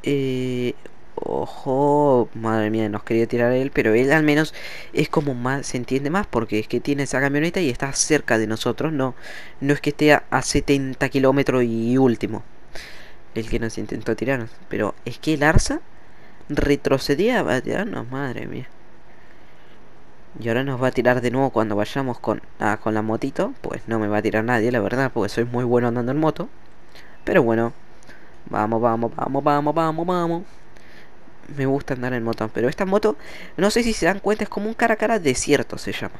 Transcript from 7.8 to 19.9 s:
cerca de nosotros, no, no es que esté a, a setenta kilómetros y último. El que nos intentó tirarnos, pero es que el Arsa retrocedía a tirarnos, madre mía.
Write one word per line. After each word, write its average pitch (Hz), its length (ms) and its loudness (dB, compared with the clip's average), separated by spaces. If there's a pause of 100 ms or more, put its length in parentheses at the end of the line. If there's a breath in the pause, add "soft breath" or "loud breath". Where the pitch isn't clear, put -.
cerca - 440 2
de 110 100 2
nosotros, 120 460 -2
no, 131 220 0 (460 loud breath)
no 139 120 2
es 143 80 0
que 147 100 0
esté 151 220 6
a, - 160 4
a 127 120 2
setenta 135 680 0
kilómetros 135 540 4
y 117 340 2
último. 113 460 4 (920 loud breath)
El 110 140 -4
que 113 100 0
nos 113 180 -4
intentó 107 380 -2
tirarnos, 123 360 -2 (180)
pero 104 260 0 (100)
es 120 140 -8
que 156 160 0
el 139 80 2
Arsa 185 380 6 (680 loud breath)
retrocedía 143 920 2
a 127 200 2
tirarnos, 120 500 -4
madre 131 360 -6
mía. 131 200 -8 (1700 loud breath)